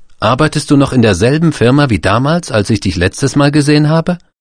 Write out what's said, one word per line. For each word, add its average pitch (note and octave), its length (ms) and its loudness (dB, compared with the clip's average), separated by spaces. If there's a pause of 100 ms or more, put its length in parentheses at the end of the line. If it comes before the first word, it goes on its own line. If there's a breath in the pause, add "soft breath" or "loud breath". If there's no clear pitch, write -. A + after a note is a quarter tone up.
(200)
Arbeitest C#3+ 500 -2
du C#3+ 80 4
noch C#3 160 0
in B2 80 2
derselben B2 500 2
Firma C3 380 2
wie F#2+ 100 0
damals, C3+ 500 -2
als G#2+ 200 -2
ich G#2 100 0
dich F2 160 -4
letztes F#2 400 -2
Mal D3 140 2
gesehen D3 400 0
habe? E3 260 -2 (240)